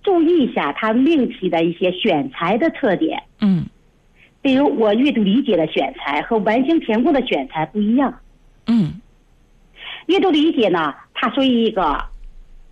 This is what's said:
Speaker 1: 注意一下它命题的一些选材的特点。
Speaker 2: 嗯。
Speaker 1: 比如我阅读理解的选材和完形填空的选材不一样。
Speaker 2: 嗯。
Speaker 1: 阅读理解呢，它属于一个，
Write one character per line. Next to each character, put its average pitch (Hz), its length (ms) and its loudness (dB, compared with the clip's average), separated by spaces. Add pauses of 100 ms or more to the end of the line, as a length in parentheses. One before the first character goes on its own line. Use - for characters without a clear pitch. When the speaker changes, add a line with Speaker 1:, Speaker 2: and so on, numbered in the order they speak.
Speaker 1:
注 359 180 2
意 320 220 4
一 - 100 -2
下 147 200 -2
它 220 180 -2
命 262 380 2
题 185 200 -6
的 170 140 0
一 170 140 0
些 180 160 0
选 170 360 -2
材 185 280 -2
的 320 140 0
特 233 260 -2
点。 160 260 -4 (160)
Speaker 2:
嗯。 190 260 2 (760)
Speaker 1:
比 269 120 2
如 285 240 2
我 214 160 2
阅 262 200 2
读 220 100 0
理 202 180 2
解 208 140 0
的 160 120 2
选 - 300 -4
材 147 260 -6
和 233 160 -2
完 220 260 2
形 330 160 2
填 226 200 0
空 302 120 2
的 262 120 0
选 - 220 -4
材 156 200 -6
不 208 120 -6
一 208 160 2
样。 269 180 0 (520)
Speaker 2:
嗯。 196 340 0 (1080)
Speaker 1:
阅 381 120 2
读 381 100 2
理 302 240 2
解 226 140 2
呢， 165 260 0 (200)
它 254 160 -4
属 277 120 -2
于 247 220 2
一 220 80 2
个， 170 320 -2 (680)